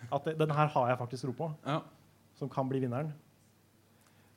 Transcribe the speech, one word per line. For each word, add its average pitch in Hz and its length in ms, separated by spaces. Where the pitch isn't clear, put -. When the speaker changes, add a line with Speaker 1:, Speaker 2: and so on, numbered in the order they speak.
Speaker 1:
at 143 220
det, 156 100
denne 151 180
her 151 140
har 123 180
jeg 127 120
faktisk 123 260
tro 120 80
på. 156 160
Speaker 2:
Ja. 143 200
Speaker 1:
Som 139 100
kan 131 220
bli 135 100
vinneren. 127 300